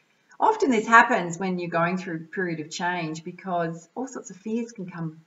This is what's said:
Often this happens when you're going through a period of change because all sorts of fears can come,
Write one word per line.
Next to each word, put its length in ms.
Often 300
this 180
happens 520
when 180
you're 120
going 280
through 200
a 180
period 240
of 100
change 540
because 720
all 120
sorts 220
of 80
fears 340
can 180
come, 380